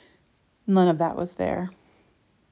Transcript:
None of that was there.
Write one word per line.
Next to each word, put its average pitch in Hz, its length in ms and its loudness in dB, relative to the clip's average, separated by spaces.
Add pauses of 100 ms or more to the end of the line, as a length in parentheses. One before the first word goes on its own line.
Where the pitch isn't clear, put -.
(680)
None 190 220 4
of 165 100 2
that 165 180 -2
was 180 200 -6
there. 180 340 -4 (800)